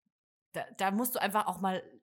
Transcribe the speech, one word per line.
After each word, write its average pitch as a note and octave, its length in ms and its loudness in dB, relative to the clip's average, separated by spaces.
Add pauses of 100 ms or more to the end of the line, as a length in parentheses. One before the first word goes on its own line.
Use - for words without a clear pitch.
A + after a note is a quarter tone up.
(540)
da, - 120 -6 (120)
da G3 140 2
musst A3+ 240 0
du - 40 -4
einfach G3+ 280 2
auch F3 140 -4
mal F#3 200 0 (220)